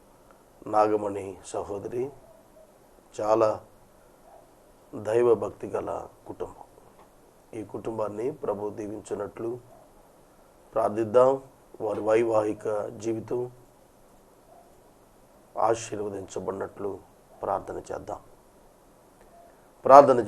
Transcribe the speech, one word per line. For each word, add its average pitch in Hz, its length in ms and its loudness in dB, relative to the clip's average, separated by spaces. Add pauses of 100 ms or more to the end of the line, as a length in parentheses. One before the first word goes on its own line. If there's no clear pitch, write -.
(760)
నాగమణి 104 520 0 (260)
సహోదరి 104 520 -8 (1120)
చాలా 110 320 2 (1400)
దైవభక్తి 110 840 0
గల 90 160 -6 (400)
కుటుంబం. - 360 -14 (920)
ఈ 107 40 -10 (120)
కుటుంబాన్ని 110 540 -6 (160)
ప్రభు 104 360 -4
దీవించినట్లు 104 720 -8 (1200)
ప్రార్థిద్దాం. 110 560 2 (540)
వారి 104 220 -4
వైవాహిక 110 580 2 (380)
జీవితం 113 380 -6 (2250)
ఆశీర్వదించబడినట్లు 98 1200 -6 (520)
ప్రార్థన 98 360 -4 (100)
చేద్దాం. - 320 -10 (1600)
ప్రార్థన 127 440 12